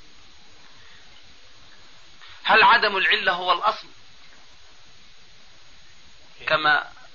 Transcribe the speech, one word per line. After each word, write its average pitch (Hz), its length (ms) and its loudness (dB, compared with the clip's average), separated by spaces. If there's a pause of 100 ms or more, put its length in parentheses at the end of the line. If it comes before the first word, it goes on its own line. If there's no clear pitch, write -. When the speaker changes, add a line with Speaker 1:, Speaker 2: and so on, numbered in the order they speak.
(2500)
Speaker 1:
هل 214 200 6
عدم 208 340 6
العلة 190 340 2
هو 180 200 0
الأصل؟ 196 360 0 (2500)
Speaker 2:
كيف؟ - 100 -8
Speaker 1:
كما 156 420 2 (240)